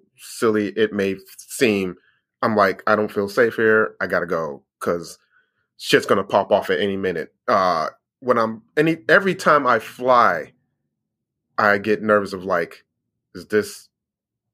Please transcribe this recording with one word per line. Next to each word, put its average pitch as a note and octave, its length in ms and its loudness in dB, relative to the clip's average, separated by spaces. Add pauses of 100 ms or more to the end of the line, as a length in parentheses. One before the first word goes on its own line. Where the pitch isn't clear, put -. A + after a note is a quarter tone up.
(220)
silly G#2+ 540 -2
it G#2+ 160 0
may G2 240 -2 (220)
seem, G2 560 -2 (480)
I'm A#2 140 0
like, F#2+ 300 2
"I G#2+ 100 4
don't G#2 140 -2
feel G2+ 180 -4
safe A2+ 280 0
here. A2 440 2
I F#2+ 80 -4
gotta F2 180 -2
go D#2+ 380 -6 (160)
'cause F2 380 -6 (600)
shit's - 280 2
gonna G2 180 0
pop G2+ 280 0
off F#2+ 180 0
at E2+ 100 0
any G2 160 -4
minute." F#2 360 -6 (160)
Uh, F2+ 400 0 (300)
when B2 180 0
I'm, A2+ 260 -2 (140)
any, E3 220 0 (100)
every F#3+ 260 4
time D3 320 2
I A#2+ 120 2
fly, A2+ 760 0 (1040)
I G#2 220 4
get G2+ 240 -2
nervous G#2 320 2
of, F#2 100 -10
like, F2 400 -4 (500)
"Is F2+ 120 -18
this, - 420 -4 (640)